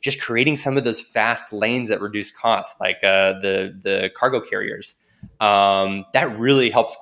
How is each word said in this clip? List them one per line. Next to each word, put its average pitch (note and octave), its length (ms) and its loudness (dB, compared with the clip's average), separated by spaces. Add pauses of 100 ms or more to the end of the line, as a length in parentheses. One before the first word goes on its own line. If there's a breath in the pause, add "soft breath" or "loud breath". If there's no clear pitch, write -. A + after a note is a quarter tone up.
just - 180 -4
creating C3 360 0
some C3+ 200 -4
of C#3 80 0
those A#2 160 -2
fast A#2 520 -2
lanes A2+ 360 -2
that G#2+ 120 -2
reduce G#2 300 -8
costs, - 500 -2
like, F#2 220 -4
uh, G2 380 4
the, F#2+ 420 -2
the G2 320 -2
cargo B2+ 260 0
carriers. G2+ 540 -8 (460 loud breath)
Um, G2 720 4
that C3 260 -2
really B2 320 4
helps - 320 0